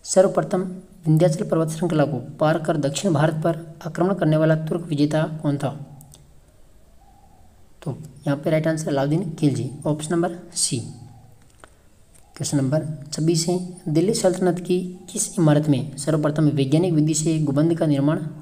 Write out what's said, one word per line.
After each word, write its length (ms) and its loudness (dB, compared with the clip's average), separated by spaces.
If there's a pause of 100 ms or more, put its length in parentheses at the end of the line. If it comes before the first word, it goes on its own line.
सर्वप्रथम 580 2 (440)
विंध्याचल 420 4
पर्वत 200 2
श्रृंखला 360 0
को 120 -2
पार 420 -2
कर 180 -2
दक्षिण 360 -2
भारत 220 2
पर 520 -4
आक्रमण 280 0
करने 220 2
वाला 180 4
तुर्क 320 -4
विजेता 360 0
कौन 360 -4
था? 320 -8 (1900)
तो 160 -8 (280)
यहाँ 100 0
पे 140 -4
right 160 2
answer 220 -2
अलाउद्दीन 420 0
खिलजी, 400 0 (160)
Option 280 -2
number 240 -2 (160)
सी। 240 -2 (1600)
Question 200 -4
number 560 0
छब्बीस 360 0
है, 300 -2 (100)
दिल्ली 260 2
सल्तनत 460 2
की 400 -2 (100)
किस 280 -4
इमारत 300 4
में 280 0
सर्वप्रथम 520 0
वैज्ञानिक 440 2
विधि 220 2
से 240 0
गुंबद 400 2
का 80 2
निर्माण 320 2 (240)